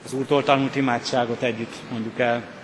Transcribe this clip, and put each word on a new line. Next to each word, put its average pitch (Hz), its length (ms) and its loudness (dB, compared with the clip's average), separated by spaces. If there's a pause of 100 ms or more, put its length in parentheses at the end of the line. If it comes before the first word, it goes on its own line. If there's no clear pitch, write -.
Az - 100 -10
Úrtól 135 300 2
tanult 135 320 4
imádságot 120 640 0
együtt 117 340 -4 (140)
mondjuk 113 300 -6
el. 117 440 0